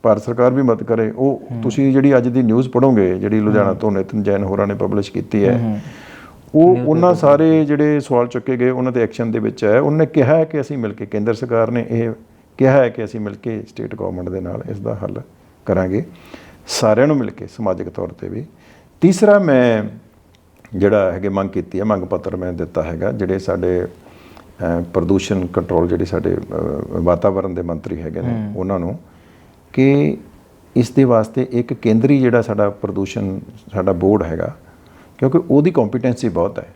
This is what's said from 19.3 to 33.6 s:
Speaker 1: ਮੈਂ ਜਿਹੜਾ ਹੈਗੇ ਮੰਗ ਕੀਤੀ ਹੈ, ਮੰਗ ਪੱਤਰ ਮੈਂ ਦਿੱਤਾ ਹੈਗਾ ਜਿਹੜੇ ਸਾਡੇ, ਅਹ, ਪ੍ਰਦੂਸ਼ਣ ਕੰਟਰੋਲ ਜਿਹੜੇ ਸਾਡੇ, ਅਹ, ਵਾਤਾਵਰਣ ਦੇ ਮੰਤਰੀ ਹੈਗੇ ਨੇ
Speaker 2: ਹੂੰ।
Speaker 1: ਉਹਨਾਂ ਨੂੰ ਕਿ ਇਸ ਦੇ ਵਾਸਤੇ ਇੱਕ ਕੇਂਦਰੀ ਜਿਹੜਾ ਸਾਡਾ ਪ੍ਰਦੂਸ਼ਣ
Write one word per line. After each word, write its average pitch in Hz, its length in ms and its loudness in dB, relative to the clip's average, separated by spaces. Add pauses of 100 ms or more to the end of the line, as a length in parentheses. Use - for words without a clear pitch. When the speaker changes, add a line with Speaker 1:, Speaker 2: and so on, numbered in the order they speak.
Speaker 1:
ਮੈਂ 123 460 4 (920)
ਜਿਹੜਾ 98 340 4
ਹੈਗੇ 95 160 -6
ਮੰਗ 98 220 -2
ਕੀਤੀ 92 280 -6
ਹੈ, 101 60 -2
ਮੰਗ 104 180 0
ਪੱਤਰ 90 340 -6
ਮੈਂ 90 160 -6
ਦਿੱਤਾ 82 300 -6
ਹੈਗਾ 85 300 -4
ਜਿਹੜੇ 95 260 -2
ਸਾਡੇ, 90 460 -2
ਅਹ, - 1000 -8 (120)
ਪ੍ਰਦੂਸ਼ਣ 92 520 0
ਕੰਟਰੋਲ 87 420 0
ਜਿਹੜੇ 87 160 0
ਸਾਡੇ, 87 320 -2
ਅਹ, - 40 -6 (500)
ਵਾਤਾਵਰਣ 87 580 0
ਦੇ 90 140 -6
ਮੰਤਰੀ 82 400 -8
ਹੈਗੇ 85 180 -8
ਨੇ 120 80 -6
Speaker 2:
ਹੂੰ। 110 280 -6
Speaker 1:
ਉਹਨਾਂ 95 220 -4
ਨੂੰ 92 200 -6 (720)
ਕਿ 143 440 2 (600)
ਇਸ 120 140 2
ਦੇ 135 140 4
ਵਾਸਤੇ 117 460 2
ਇੱਕ 120 220 -4
ਕੇਂਦਰੀ 120 480 2
ਜਿਹੜਾ 120 220 4
ਸਾਡਾ 104 280 0
ਪ੍ਰਦੂਸ਼ਣ 101 680 -6 (340)